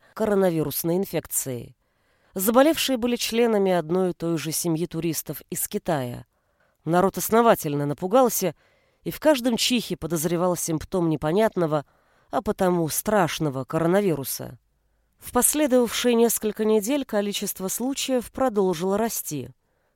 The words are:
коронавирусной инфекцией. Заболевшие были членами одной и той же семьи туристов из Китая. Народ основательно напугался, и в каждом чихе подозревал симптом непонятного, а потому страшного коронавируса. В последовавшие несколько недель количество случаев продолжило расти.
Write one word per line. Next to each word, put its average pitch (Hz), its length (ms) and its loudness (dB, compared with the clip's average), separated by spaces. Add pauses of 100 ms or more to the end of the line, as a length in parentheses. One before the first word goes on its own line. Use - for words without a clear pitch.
(140)
коронавирусной 175 800 0
инфекцией. 135 800 -6 (580)
Заболевшие 254 600 2
были 240 220 0
членами 220 560 2
одной 175 380 0
и - 20 -4
той 170 240 -2
же 147 160 -6
семьи 165 320 -2
туристов 160 640 -6
из - 180 -6
Китая. 127 580 -4 (600)
Народ 180 320 2
основательно 175 680 2
напугался, 185 680 0 (480)
и 170 80 -6
в - 80 -10
каждом 254 380 2
чихе 226 400 0
подозревал 165 580 -2
симптом 165 540 -2
непонятного, 160 760 0 (440)
а 262 120 -2
потому 180 460 0
страшного 156 800 -2
коронавируса. 160 920 -2 (640)
В - 140 -12
последовавшие 247 840 2
несколько 220 480 2
недель 220 400 2
количество 202 640 -4
случаев 254 640 -4
продолжило 190 680 0
расти. 151 520 -4 (460)